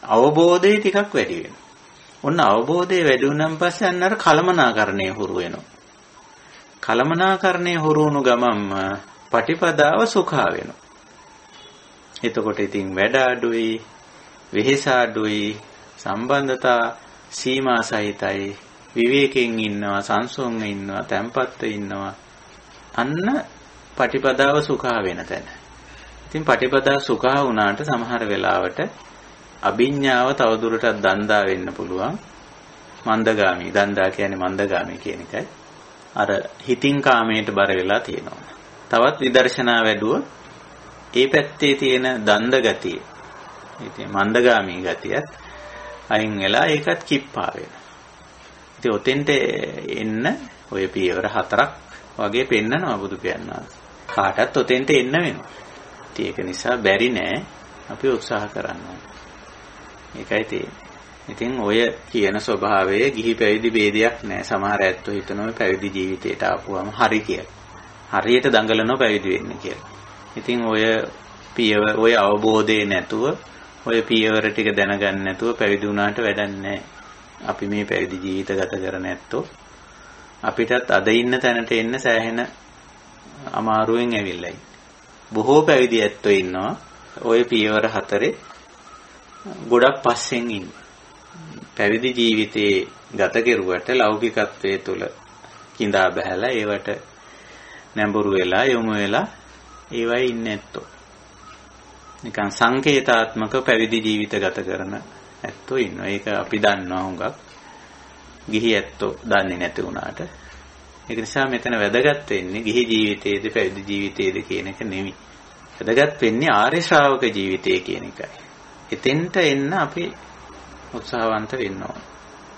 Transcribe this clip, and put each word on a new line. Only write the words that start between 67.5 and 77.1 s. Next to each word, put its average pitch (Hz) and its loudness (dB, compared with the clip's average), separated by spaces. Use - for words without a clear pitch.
හරියට 117 2
දඟලනවා 110 2
පැවිදි 107 2
වෙන්න 92 -4
කියලා. - -12
ඉතින් 120 -4
ඔය 110 0
පියව-, 107 2
ඔය 113 6
අවබෝධය 107 4
නැතුව, 101 -2
ඔය 113 0
පියවර 110 2
ටික 107 0
දැනගන්න 98 0
නැතුව 98 -2
පැවිදි 101 0
වුණාට 104 0
වැඩක් 101 -2
නෑ. 98 -8